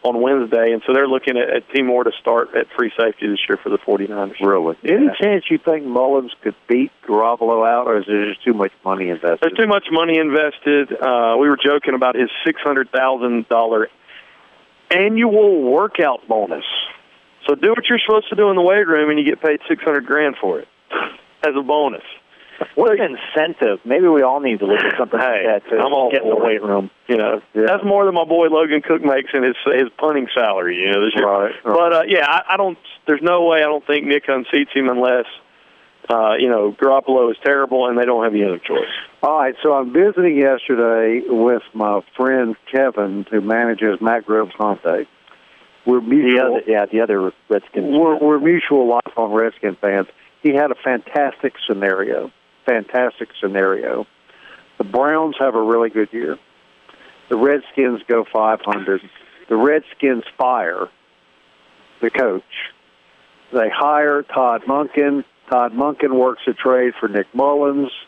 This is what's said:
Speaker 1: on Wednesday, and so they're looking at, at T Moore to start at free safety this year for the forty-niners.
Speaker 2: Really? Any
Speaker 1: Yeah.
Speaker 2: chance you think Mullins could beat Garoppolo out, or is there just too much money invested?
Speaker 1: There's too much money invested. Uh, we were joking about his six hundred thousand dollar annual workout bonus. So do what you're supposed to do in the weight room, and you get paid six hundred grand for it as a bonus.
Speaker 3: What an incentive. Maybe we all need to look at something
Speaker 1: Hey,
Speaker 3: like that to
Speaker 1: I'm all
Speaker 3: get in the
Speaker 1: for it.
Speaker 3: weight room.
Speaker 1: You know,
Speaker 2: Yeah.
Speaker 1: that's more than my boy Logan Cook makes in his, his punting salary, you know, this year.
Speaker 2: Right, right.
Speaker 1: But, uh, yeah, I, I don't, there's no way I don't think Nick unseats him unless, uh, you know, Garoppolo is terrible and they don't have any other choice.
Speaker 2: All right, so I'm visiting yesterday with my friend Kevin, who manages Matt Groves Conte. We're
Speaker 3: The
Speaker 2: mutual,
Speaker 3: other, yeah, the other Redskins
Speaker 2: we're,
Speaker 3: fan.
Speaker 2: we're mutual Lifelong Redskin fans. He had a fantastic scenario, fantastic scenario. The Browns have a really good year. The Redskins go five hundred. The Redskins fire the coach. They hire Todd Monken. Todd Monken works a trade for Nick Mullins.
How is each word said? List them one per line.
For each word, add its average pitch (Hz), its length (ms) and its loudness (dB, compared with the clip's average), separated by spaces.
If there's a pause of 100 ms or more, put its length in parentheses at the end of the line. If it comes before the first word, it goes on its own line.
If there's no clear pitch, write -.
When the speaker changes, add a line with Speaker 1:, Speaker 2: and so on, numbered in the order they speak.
Speaker 1:
on 120 180 -2
Wednesday, 117 520 2
and 113 140 -2
so 127 60 0
they're 135 160 2
looking 131 300 -2
at, 123 100 0
at 127 140 -2 (120)
T 139 60 2
Moore 123 240 0
to 117 160 0
start 117 340 0
at 120 120 -2 (100)
free 120 240 -2
safety 110 280 -2
this 101 100 -2 (100)
year 101 140 0
for 101 80 -6
the 101 80 -2
forty-niners. 101 640 -4
Speaker 2:
Really? 90 420 2
Any 226 220 2
Speaker 1:
Yeah. 262 120 0
Speaker 2:
chance 202 300 0
you 160 80 0
think 156 300 -2
Mullins 127 460 0 (100)
could 104 120 -4 (140)
beat 123 240 0 (160)
Garoppolo 113 580 2
out, 120 200 2
or 113 100 0
is 98 100 -2
there 104 220 -2
just - 160 -12
too 123 80 2
much 101 200 0 (120)
money 95 240 -4
invested? 85 320 -2
Speaker 1:
There's 165 160 -2
too 220 100 0
much 202 240 -2
money 160 280 0
invested. 147 760 0
Uh, 117 480 0
we 143 80 4
were 143 80 2
joking 143 380 0
about 127 200 0
his 123 140 0 (160)
six 160 160 -4
hundred 135 320 -2
thousand 123 560 -2
dollar 113 400 0 (1040)
annual 208 720 2
workout 143 680 0
bonus. 110 360 -4 (840)
So 143 80 2
do 143 160 2
what 240 180 -2
you're 240 160 0
supposed 214 260 0
to - 60 -6
do 208 140 2
in 185 60 0
the 180 60 2
weight 190 240 4
room, 151 240 2
and 151 80 0
you 147 60 0
get - 160 -2
paid 151 280 0
six 160 140 -2
hundred 143 240 -2
grand 143 340 -2
for 90 200 -4
it - 80 -18 (800)
as 147 100 -2
a 139 60 -4
bonus. 135 400 -2 (720)
Speaker 3:
What 214 240 2
an 156 180 -2
incentive. 151 680 -2
Maybe 160 240 2
we 151 140 6
all 131 180 2
need 117 200 -2
to 101 60 -2
look 104 140 2
at 104 180 -2
something - 220 -2
Speaker 1:
Hey, 117 260 0
Speaker 3:
like 107 180 0
that - 60 -10
to 117 60 0
Speaker 1:
I'm 127 160 0
all 135 180 2
Speaker 3:
get 135 120 0
in 110 80 0
the 110 60 2
Speaker 1:
for 110 60 0
it. 120 40 0
Speaker 3:
weight 107 160 0
room. 101 280 -2 (160)
Speaker 1:
You 120 120 0
know, 107 240 -2 (120)
Speaker 2:
Yeah. 107 120 2
Speaker 1:
that's 196 180 0
more 202 220 2
than 190 80 0
my 165 100 0
boy 165 240 2
Logan 156 320 2
Cook 160 240 -2
makes 135 300 0
in 131 80 2
his, 123 120 0 (120)
his 131 320 2
punting 147 360 0
salary, 95 460 0
you 95 100 0
know, 101 140 2
this 110 100 -2
year. 104 120 0
Speaker 2:
Right, 101 260 0 (120)
right. 113 120 0
Speaker 1:
But, 170 160 4
uh, 165 160 2
yeah, 175 180 2
I, 180 280 0
I - 20 -2
don't, 190 220 -2 (280)
there's 147 160 0
no 175 220 2
way 165 140 4
I 151 80 2
don't 151 200 -2
think 147 200 0
Nick 143 200 0
unseats 139 480 -2
him 135 140 0
unless, 127 380 0 (840)
uh, 113 300 2
you 131 100 2
know, 104 320 2
Garoppolo 135 500 2
is 110 140 -4
terrible 131 440 0
and 120 100 -2
they 123 80 0
don't 120 180 0
have 113 80 0
any 104 120 0
other 90 140 -2
choice. - 300 -4 (340)
Speaker 2:
All 151 160 0
right, 131 240 0
so 147 120 2
I'm 127 180 -2
visiting 180 460 2
yesterday 117 880 2
with 120 340 2 (120)
my 104 260 -2 (160)
friend 127 400 0 (160)
Kevin, 104 580 -2
who 107 120 0
manages 110 580 0
Matt 113 240 0
Groves 107 320 -2
Conte. 101 480 -2 (800)
We're 123 160 2
Speaker 3:
The 113 60 -10
Speaker 2:
mutual, 127 500 2
Speaker 3:
other, 110 100 -2
yeah, 107 240 2
the 110 120 0
other 98 300 0 (180)
Redskins 107 440 -2
Speaker 2:
we're, 156 240 4
Speaker 3:
fan. 151 80 2
Speaker 2:
we're 151 140 4
mutual 143 480 2
Lifelong 117 440 -2
Redskin 107 460 -2
fans. 98 300 0 (340)
He 147 120 2
had 143 180 2
a - 20 -2
fantastic 135 800 -4 (160)
scenario, 98 640 -2 (340)
fantastic 120 640 -2 (120)
scenario. 95 640 -2 (760)
The 110 60 -4
Browns 147 540 0
have 131 160 0
a 113 80 0
really 113 280 2
good 107 220 -2
year. 139 260 -6 (880)
The 120 80 -2
Redskins 127 720 0
go 117 240 0
five 110 320 0
hundred. 98 360 -4 (480)
The 113 60 0
Redskins 135 720 0 (120)
fire 98 520 -2 (1120)
the 113 80 0
coach. 110 320 -2 (1120)
They 117 200 2
hire 147 520 0
Todd 120 420 -2
Monken. 143 560 -2 (260)
Todd 120 240 0
Monken 135 460 -2
works 127 300 0
a 123 40 -2
trade 127 460 0
for 113 100 -4
Nick 101 240 -4
Mullins. 143 600 0 (160)